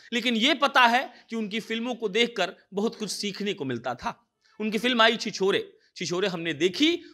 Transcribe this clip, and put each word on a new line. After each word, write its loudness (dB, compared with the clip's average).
लेकिन 0
ये 2
पता 2
है 4
कि -6
उनकी -4
फिल्मों -4
को -4
देखकर 0
बहुत -2
कुछ -6
सीखने -4
को -6
मिलता -4
था। -8
उनकी -2
फिल्म 2
आई 6
छिछोरे, 0
छिछोरे -2
हमने -4
देखी 2